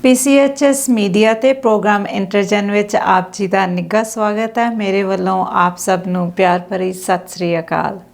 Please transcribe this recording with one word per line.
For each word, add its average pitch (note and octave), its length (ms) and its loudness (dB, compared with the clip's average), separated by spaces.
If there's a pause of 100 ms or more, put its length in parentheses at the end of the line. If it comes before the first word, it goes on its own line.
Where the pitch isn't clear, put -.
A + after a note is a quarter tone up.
(140)
ਪੀ B3 40 0
ਸੀ C#4 200 4
ਐਚ C#4 260 2
ਐਸ C#4 260 2
ਮੀਡੀਆ G#3+ 440 2
ਤੇ B3+ 180 2
ਪ੍ਰੋਗਰਾਮ G#3 540 0
ਇੰਟਰਜਨ G3+ 640 -2
ਵਿੱਚ G#3 260 0
ਆਪ F#3 360 2
ਜੀ G3 140 -4
ਦਾ F#3+ 200 0
ਨਿੱਘਾ F3+ 360 -2
ਸਵਾਗਤ A3 560 -2
ਹੈ। A#3 120 0
ਮੇਰੇ G3+ 320 0
ਵੱਲੋਂ F#3+ 440 0
ਆਪ F3+ 320 0
ਸਭ F#3 280 0
ਨੂੰ F3+ 260 -2
ਪਿਆਰ F3+ 280 2 (100)
ਭਰੀ F#3 220 -4
ਸਤਿ F3+ 360 -4
ਸ੍ਰੀ E3+ 300 -2
ਅਕਾਲ। D#3+ 420 -4 (140)